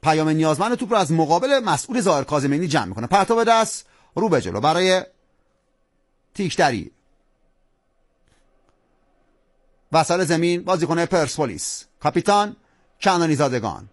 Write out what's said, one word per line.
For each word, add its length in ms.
پیام 260
نیازمند 460
توپ 180
رو 60
از 140
مقابل 520
مسئول 360
ظاهر 240
کاظمی 440
جمع 160
می‌کنه. 220
پرتاب 380
دست 420
رو 140
به 120
جلو 200
برای 420
تیکتری، 560
وسط 320
زمین 380
بازیکن 420
پرسپولیس 800
کاپیتان 560
کنانی 320
زادگان. 580